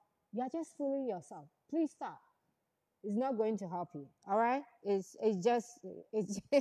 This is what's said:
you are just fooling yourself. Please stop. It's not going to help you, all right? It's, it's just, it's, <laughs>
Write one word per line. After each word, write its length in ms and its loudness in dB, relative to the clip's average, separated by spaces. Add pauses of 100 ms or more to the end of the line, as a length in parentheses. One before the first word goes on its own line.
(320)
you 100 -2
are 80 -2
just 260 -6
fooling 320 -2
yourself. 360 -8 (260)
Please 200 2
stop. 280 -10 (840)
It's 120 -2
not 200 0
going 220 2
to 100 -8
help 260 -6
you, 120 -10 (220)
all 100 2
right? 240 4 (200)
It's, 400 0
it's 220 4
just, 340 2 (340)
it's, 340 -2
<laughs> 140 -10